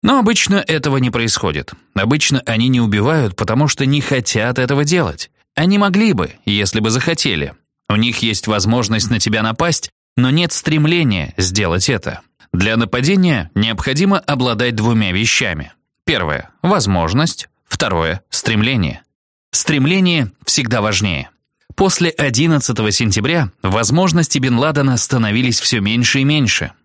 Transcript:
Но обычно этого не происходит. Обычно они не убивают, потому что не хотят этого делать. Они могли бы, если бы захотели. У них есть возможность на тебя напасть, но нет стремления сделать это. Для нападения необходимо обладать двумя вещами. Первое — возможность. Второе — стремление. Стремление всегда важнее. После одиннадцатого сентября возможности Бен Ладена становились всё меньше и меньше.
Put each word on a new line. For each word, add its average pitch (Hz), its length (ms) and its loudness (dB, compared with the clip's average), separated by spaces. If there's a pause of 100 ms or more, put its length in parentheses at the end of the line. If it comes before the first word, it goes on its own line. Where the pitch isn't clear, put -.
Но 247 160 2
обычно 208 380 2
этого 156 420 0
не 127 120 0
происходит. 101 640 -4 (220)
Обычно 127 520 0
они 117 220 0
не 127 120 2
убивают, 113 560 0
потому 120 320 0
что - 180 -2
не 143 140 2
хотят 123 580 -2
этого 139 260 0
делать. 147 460 -2 (240)
Они 185 240 2
могли 202 340 2
бы, 90 200 -2 (120)
если 104 360 0
бы 110 100 0
захотели. 113 640 -2 (340)
У 104 80 0
них 113 220 0
есть 110 280 -2
возможность 107 640 0
на 110 100 0
тебя 110 220 0
напасть, 131 480 -2 (260)
но 127 140 2
нет 165 220 2
стремления 151 840 0
сделать 92 520 0
это. - 320 -2 (320)
Для 104 240 0
нападения 127 760 0
необходимо 135 640 0
обладать 123 560 -2
двумя 110 380 2
вещами. 95 600 -2 (320)
Первое — 82 460 -2 (120)
возможность. 113 840 0 (160)
Второе — 87 680 -2
стремление. 110 720 -2 (500)
Стремление 156 800 0 (120)
всегда 120 360 0
важнее. 98 500 -2 (460)
После 180 340 2
одиннадцатого 135 800 0
сентября 120 600 0 (120)
возможности 147 760 0
Бен 127 200 0
Ладена 139 380 2
становились 117 640 0
всё 117 200 0
меньше 117 400 0
и 135 40 0
меньше. 135 480 0 (120)